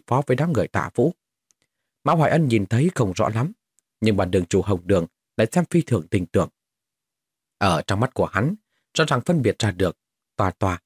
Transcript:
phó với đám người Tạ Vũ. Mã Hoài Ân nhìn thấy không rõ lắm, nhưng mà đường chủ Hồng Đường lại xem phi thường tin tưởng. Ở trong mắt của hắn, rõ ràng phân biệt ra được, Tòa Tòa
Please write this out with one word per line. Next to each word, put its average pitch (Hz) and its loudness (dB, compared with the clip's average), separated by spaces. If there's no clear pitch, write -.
phó 127 0
với 127 0
đám 156 0
người 92 0
Tạ 87 -4
Vũ. 139 0
Mã 151 0
Hoài 156 2
Ân 156 2
nhìn 110 2
thấy 139 0
không 98 0
rõ 82 0
lắm, 120 -2
nhưng 107 2
mà 95 0
đường 92 0
chủ 95 2
Hồng 92 -2
Đường 92 2
lại 113 2
xem 175 0
phi 170 2
thường 92 -4
tin 90 -2
tưởng. 90 0
Ở 87 0
trong 98 -2
mắt - -2
của 90 0
hắn, 131 -2
rõ 160 2
ràng 135 0
phân 170 0
biệt 104 0
ra 104 0
được, 90 -2
Tòa 95 0
Tòa 90 -4